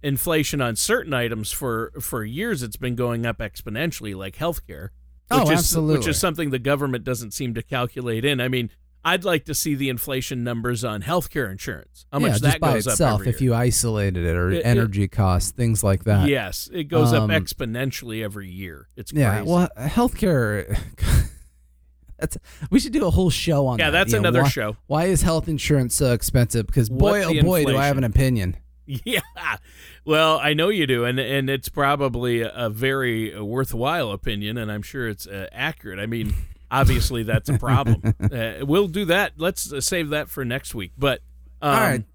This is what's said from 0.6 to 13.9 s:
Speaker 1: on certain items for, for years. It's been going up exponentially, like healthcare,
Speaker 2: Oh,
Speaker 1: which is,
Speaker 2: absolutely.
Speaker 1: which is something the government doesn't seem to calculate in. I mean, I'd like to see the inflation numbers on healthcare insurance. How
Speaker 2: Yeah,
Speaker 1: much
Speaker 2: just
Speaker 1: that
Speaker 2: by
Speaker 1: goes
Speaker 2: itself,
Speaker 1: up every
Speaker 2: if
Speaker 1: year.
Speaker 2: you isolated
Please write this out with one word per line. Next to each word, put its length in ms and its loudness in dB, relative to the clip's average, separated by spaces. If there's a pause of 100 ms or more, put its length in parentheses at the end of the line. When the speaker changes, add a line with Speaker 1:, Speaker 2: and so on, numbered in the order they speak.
Speaker 1:
on 160 -2
certain 360 0
items 380 -2
for, 480 -4
for 240 -6
years. 400 -4
It's 140 -10
been 180 -4
going 300 -2
up 140 -4
exponentially, 760 -8
like 220 -12
healthcare, 540 -8 (380)
Speaker 2:
Oh, 100 4
Speaker 1:
which 120 4
is, 80 4
Speaker 2:
absolutely. 380 2
Speaker 1:
which 100 0
is 100 0
something 340 0
the 80 -2
government 440 -2
doesn't 300 -6
seem 220 -6
to 60 -6
calculate 600 -4
in. 160 0
I 80 0
mean, 220 -2 (340)
I'd 200 0
like 220 0
to 100 -6
see 180 -2
the 160 -2
inflation 540 -4
numbers 400 -4
on 180 -4
healthcare 500 -4
insurance. 600 -12
How 60 0
Speaker 2:
Yeah, 80 4
Speaker 1:
much 60 2
Speaker 2:
just 100 0
Speaker 1:
that 160 2
Speaker 2:
by 140 2
Speaker 1:
goes 120 0
Speaker 2:
itself, 300 2
Speaker 1:
up 60 2
every 120 0
Speaker 2:
if 80 -2
Speaker 1:
year. 80 2
Speaker 2:
you 60 4
isolated 680 0